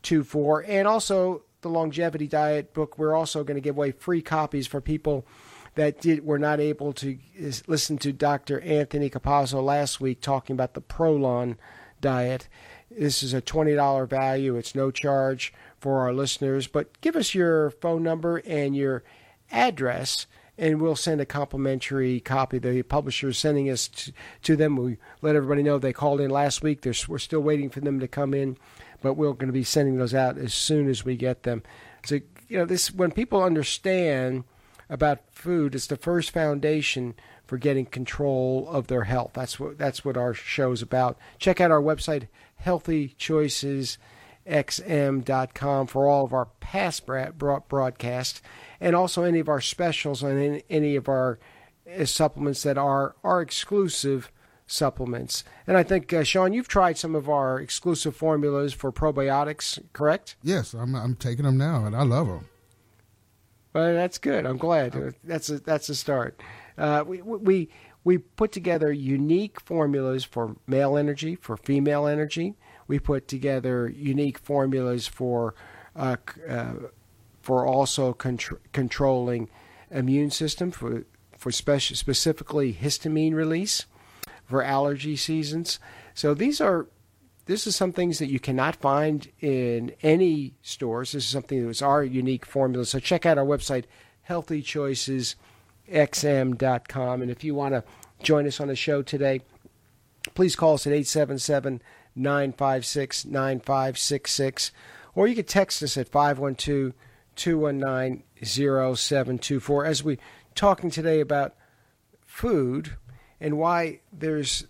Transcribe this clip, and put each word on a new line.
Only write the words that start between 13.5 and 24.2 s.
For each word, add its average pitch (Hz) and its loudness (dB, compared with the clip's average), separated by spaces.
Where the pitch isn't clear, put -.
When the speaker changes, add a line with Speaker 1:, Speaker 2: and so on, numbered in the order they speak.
Speaker 1:
dollar 139 2
value. 135 0
It's 117 -6
no 135 0
charge 135 0
for 139 0
our 127 2
listeners, 135 -2
but - -4
give 330 0
us 247 0
your 160 4
phone 165 -2
number 165 0
and 143 0
your 135 0
address, 135 0
and 156 2
we'll 160 2
send 151 0
a 135 -2
complimentary 135 -2
copy. 131 0
The 123 0
publisher 139 -2
is 120 -4
sending 143 0
us 127 -2
t-, - -14